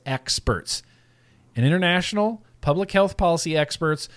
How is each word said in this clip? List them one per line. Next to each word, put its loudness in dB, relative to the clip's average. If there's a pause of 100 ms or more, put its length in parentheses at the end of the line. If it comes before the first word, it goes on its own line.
experts. -4 (720)
An 0
international 0 (180)
public 0
health 2
policy 0
experts -2